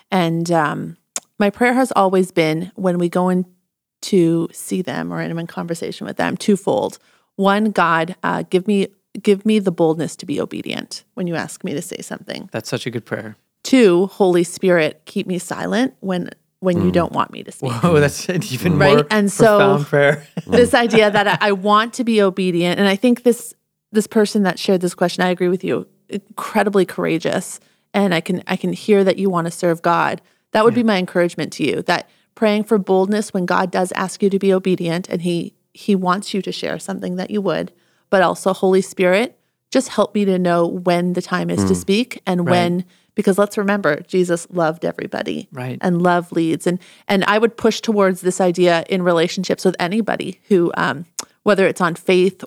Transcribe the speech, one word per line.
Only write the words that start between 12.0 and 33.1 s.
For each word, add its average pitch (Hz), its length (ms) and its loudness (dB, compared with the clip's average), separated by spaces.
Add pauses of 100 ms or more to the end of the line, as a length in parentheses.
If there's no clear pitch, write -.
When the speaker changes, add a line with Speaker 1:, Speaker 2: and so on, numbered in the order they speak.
Speaker 1:
something." - 520 -12
Speaker 2:
That's 113 160 -10
such 120 160 -6
a 127 60 -6
good 113 120 -8
prayer. 110 320 -10 (280)
Speaker 1:
Two, 196 440 6
"Holy 180 380 2
Spirit, 175 600 0
keep - 220 -8
me 185 120 -4
silent 208 600 -4
when, 180 300 -6 (300)
when 180 240 2
you 180 80 2
Speaker 3:
Mm. - 20 -4
Speaker 1:
don't 170 180 0
want - 220 -4
me - 100 -14
to - 80 -16
speak." 131 220 -6
Speaker 2:
Whoa, 151 260 4
that's - 300 0
an 180 220 -2
even 160 280 0
Speaker 1:
Right? 190 160 6
Speaker 2:
more 147 160 4
Speaker 1:
And 208 180 2
so 214 280 6
Speaker 2:
profound 143 300 4
prayer. 147 400 2 (100)
<laughs> - 100 -10
Speaker 1:
this 240 260 4
idea 226 380 4
that 202 160 2 (140)
I, 208 80 2
I - 20 2
want 208 440 2
to 233 100 -4
be 226 160 4
obedient, 180 580 0
and 202 80 4
I 196 80 4
think 240 280 2
this, - 300 0 (380)
this 208 160 0
person 214 360 2
that 180 140 0
shared 190 220 0
this 180 160 -4
question, 180 280 -2
I 180 60 2
agree 180 200 0
with 180 160 -4
you, 147 220 -4 (200)
incredibly 202 800 -2
courageous, 170 720 -4 (340)
and 196 200 2
I 165 80 0
can, 180 260 -4
I 190 80 0
can 180 160 -4
hear 196 320 2
that 190 140 2
you 196 120 0
wanna 175 220 -2
serve 165 300 -2
God. 165 400 0 (300)
That 214 120 2
would 226 100 6
Speaker 2:
Yeah. 240 100 0
Speaker 1:
be 226 40 2
my 208 120 2
encouragement 175 540 -2
to - 120 -4
you, - 160 -2
that - 260 -2 (260)
praying 208 320 0
for 220 120 0
boldness 190 560 0